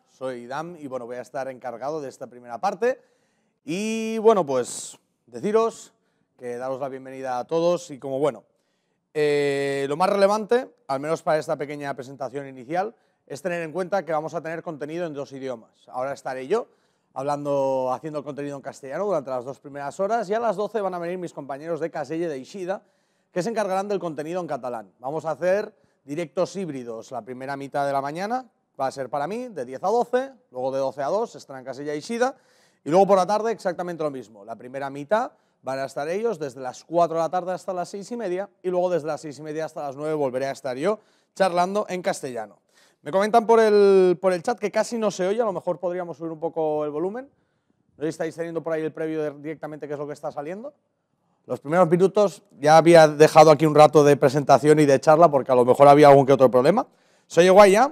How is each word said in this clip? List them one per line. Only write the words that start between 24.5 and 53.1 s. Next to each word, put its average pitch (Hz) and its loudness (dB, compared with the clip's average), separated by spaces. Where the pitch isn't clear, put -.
Vamos 151 -8
a 160 -6
hacer 185 -2
directos 156 -6
híbridos. 127 -10
La 120 -10
primera 127 -10
mitad 139 -4
de 139 -2
la 139 -2
mañana 202 -8
va 135 -2
a 127 -6
ser 131 -10
para 147 -4
mí, 240 -10
de 151 -10
diez 127 -12
a 180 -2
doce, 247 -2
luego 127 -6
de 135 -4
doce 135 -4
a 139 -4
dos 208 -4
estarán 131 -18
Casella 143 -10
y - -8
Ixida, 233 -4
y 139 -6
luego 185 4
por 196 4
la 180 2
tarde 214 -2
exactamente 175 -8
lo 147 -6
mismo. 107 -18
La 113 -14
primera 131 -12
mitad 147 -4
van 135 -8
a 135 -4
estar 147 -8
ellos 208 -4
desde 139 -10
las 123 -12
cuatro 165 0
de 165 0
la 160 -4
tarde 180 -4
hasta 185 -8
las 175 -6
seis 202 -14
y 240 -8
media, 196 -6
y 180 -4
luego 180 0
desde 160 -4
las 151 -8
seis 147 -14
y - -16
media 156 -8
hasta 151 -12
las 139 -10
nueve 156 -6
volveré 135 -2
a 135 -6
estar 131 -8
yo 196 -4
charlando 190 0
en 180 -8
castellano. 120 -8
Me 143 -12
comentan 208 2
por 226 6
el, 196 6
por 190 2
el 175 -6
chat 240 -4
que 202 -4
casi 220 -4
no 214 0
se 180 -4
oye, 214 -2
a - -2
lo 202 -4
mejor 170 -6
podríamos 175 -8
subir 165 -10
un 160 -12
poco 151 -4
el 147 -6
volumen. 202 -6
¿No 147 -8
estáis 160 -8
teniendo 165 -8
por 165 -6
ahí 160 -4
el 156 -6
previo 160 -6
de 151 -6
directamente 151 -14
qué 147 -8
es 139 -8
lo 147 -10
que 147 -12
está 147 -12
saliendo? 180 -12
Los 123 -8
primeros 165 2
minutos 185 2
ya 147 6
había 165 10
dejado 156 8